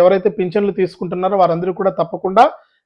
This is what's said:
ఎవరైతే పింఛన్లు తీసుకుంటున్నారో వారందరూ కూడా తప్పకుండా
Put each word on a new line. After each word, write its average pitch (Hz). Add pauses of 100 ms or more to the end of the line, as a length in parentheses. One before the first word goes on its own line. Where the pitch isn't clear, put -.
ఎవరైతే 190
పింఛన్లు 196
తీసుకుంటున్నారో 185
వారందరూ 175
కూడా 190
తప్పకుండా 190 (400)